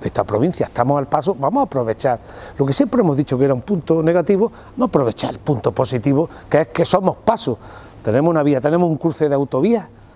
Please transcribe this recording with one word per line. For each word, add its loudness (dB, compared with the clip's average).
de -8
esta -2
provincia, -2
estamos 0
al -4
paso, -2
vamos -2
a 2
aprovechar. -2
Lo 0
que 0
siempre 2
hemos 2
dicho 0
que 2
era 2
un -4
punto 0
negativo, 2
no 0
aprovechar 0
el -10
punto -2
positivo, 0
que 2
es -4
que 0
somos 2
paso. 0
Tenemos 2
una 2
vía, 2
tenemos 2
un 0
cruce -2
de 0
autovías 0